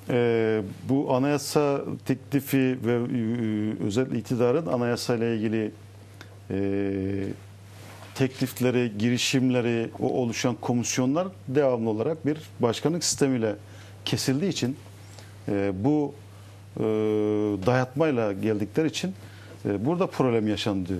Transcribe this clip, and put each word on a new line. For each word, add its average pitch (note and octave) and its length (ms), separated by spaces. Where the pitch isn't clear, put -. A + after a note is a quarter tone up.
e, A2+ 520
bu C3+ 240
anayasa C#3+ 680
teklifi C3+ 800
ve, A#2+ 80
e, A2+ 920
özel B2+ 260
iktidarın B2 540
anayasayla A#2+ 640
ilgili, A2 440
e, F#2+ 80
teklifleri, B2 800
girişimleri, A#2+ 920
o B2+ 80
oluşan A#2+ 480
komisyonlar C3 720
devamlı B2+ 420
olarak B2 360
bir C#3+ 120
başkanlık D3 440
sistemiyle A#2 520
kesildiği C#3+ 460
için, B2+ 260
e, G2+ 240
bu, C#3+ 300
e, A2+ 60
dayatmayla B2 680
geldikleri G#2+ 540
için, F#3 260
e, G#2 200
burada F3 220
problem A#2 400
yaşandı. F#2+ 520